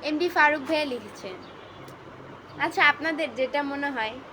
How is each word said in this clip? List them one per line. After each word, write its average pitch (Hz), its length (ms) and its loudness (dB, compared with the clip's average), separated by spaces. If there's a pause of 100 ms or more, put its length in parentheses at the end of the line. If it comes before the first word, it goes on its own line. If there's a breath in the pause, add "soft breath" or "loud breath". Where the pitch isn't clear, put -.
এমডি 302 260 2
ফারুক 302 320 6
ভাইয়া 302 240 2
লিখেছেন। 208 500 -8 (1300)
আচ্ছা, 330 280 2
আপনাদের 294 460 0
যেটা 262 280 0
মনে 277 260 -2
হয়। 226 240 -2 (200)